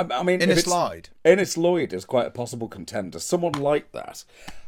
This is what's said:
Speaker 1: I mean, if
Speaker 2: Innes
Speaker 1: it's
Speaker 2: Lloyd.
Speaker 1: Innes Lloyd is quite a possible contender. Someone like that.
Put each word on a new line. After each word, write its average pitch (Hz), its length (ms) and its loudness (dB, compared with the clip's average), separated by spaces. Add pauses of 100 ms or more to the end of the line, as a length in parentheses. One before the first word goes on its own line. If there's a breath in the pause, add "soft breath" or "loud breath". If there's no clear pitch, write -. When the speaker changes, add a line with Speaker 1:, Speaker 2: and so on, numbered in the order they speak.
(200)
Speaker 1:
I 170 40 -2
mean, 180 180 0
if 180 80 4
Speaker 2:
Innes 175 100 4
Speaker 1:
it's 170 80 0
Speaker 2:
Lloyd. 147 420 -2 (140)
Speaker 1:
Innes 180 320 6
Lloyd 165 380 2
is 92 100 -6
quite 120 220 2
a - 60 -6
possible 117 360 -8
contender. 92 520 -10
Someone 175 340 -2
like 143 400 0
that. - 320 -14 (420 loud breath)